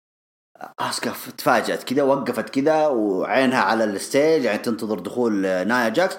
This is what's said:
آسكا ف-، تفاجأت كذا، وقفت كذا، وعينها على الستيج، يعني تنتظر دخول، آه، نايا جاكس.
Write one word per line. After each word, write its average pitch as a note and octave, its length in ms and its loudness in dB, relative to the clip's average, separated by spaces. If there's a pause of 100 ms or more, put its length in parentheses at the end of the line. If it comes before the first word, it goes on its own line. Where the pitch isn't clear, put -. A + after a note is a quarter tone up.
(800)
آسكا - 320 -4
ف-، - 180 -14
تفاجأت G#2+ 540 0
كذا، C#3 180 0
وقفت B2+ 480 0
كذا، D3+ 360 2
وعينها A2+ 760 2
على A2 240 2
الستيج، C#3 600 2
يعني G#2+ 140 0
تنتظر G#2+ 400 -4
دخول، G2+ 480 0
آه، F#2 180 0
نايا A#2 240 2
جاكس. E3+ 300 0